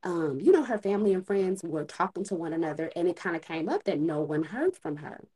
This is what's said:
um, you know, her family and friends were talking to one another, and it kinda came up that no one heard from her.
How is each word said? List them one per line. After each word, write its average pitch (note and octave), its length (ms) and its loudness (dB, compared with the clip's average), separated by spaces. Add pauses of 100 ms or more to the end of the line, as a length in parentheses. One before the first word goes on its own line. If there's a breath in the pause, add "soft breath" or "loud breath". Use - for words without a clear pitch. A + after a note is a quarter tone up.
um, D#3+ 360 0
you C4 140 8
know, D#4+ 100 6
her A#3 140 -2
family G3+ 360 2
and F#3 140 -2
friends F#3+ 340 0
were D#3+ 220 -4
talking F3+ 420 -2
to G3 100 -4
one E3 180 -4
another, D#3+ 420 -2
and F3 140 0
it F3 80 -2
kinda E3 220 -2
came D#3+ 280 -4
up E4+ 160 -2
that F3 160 0
no D3+ 220 0
one D3+ 220 0
heard B3+ 340 -2
from D3+ 200 -6
her. - 280 -14 (100)